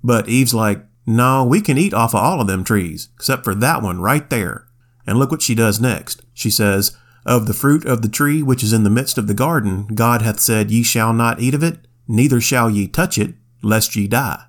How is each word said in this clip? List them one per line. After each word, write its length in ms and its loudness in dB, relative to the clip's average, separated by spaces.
But 240 2
Eve's 260 0
like, 300 -2
"No, 380 2
we 160 2
can 160 0
eat 160 0
off 200 0
of 60 2
all 220 0
of 60 0
them 180 -2
trees, 500 -2
except 300 -4
for 100 -2
that 260 0
one 200 -4
right 280 0
there." 360 -4
And 100 0
look 140 2
what 100 -4
she 140 0
does 240 2
next. 440 -4
She 160 -4
says, 420 0
"Of 200 2
the 80 -4
fruit 320 2
of 160 0
the 80 0
tree 340 -2
which 180 0
is 120 0
in 100 4
the 60 4
midst 280 0
of 100 -2
the 60 0
garden, 600 -2
God 260 2
hath 200 -2
said, 280 0
Ye 140 2
shall 300 0
not 260 0
eat 140 0
of 100 0
it, 240 -4
neither 320 4
shall 280 0
ye 200 0
touch 280 -2
it, 180 -2
lest 320 0
ye 100 0
die." 440 -2